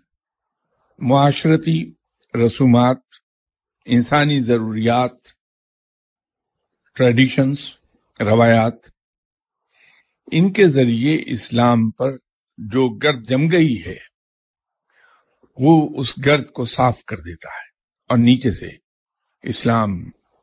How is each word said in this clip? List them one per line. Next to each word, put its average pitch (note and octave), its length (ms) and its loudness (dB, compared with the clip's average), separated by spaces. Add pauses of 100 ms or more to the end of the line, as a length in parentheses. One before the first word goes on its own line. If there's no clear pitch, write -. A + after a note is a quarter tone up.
(1000)
मुआशरती C#3 800 0 (560)
रसूमात, B2 680 2 (840)
इंसानी C#3+ 540 0
जरूरियात, A#2 800 -2 (1800)
ट्रेडिशंस, C3 800 0 (440)
रवायात, A2+ 680 2 (1400)
इनके F#3+ 360 2
जरिए C3 460 0 (140)
इस्लाम A#2 640 0
पर C3 280 -6 (400)
जो A#2+ 300 -2 (100)
गर्द C3 240 -2
जम C3 260 0
गई D#3+ 280 2
है, F#2 220 -12 (1600)
वो D#3 220 6 (160)
उस C3 220 -6
गर्द C#3 320 0
को B2 160 -8
साफ B2 360 -2
कर G2 180 -14
देता D#2+ 360 -18
है - 80 -18 (460)
और B2 80 0
नीचे B2 320 2
से E2+ 280 -12 (680)
इस्लाम G#2+ 560 -4 (420)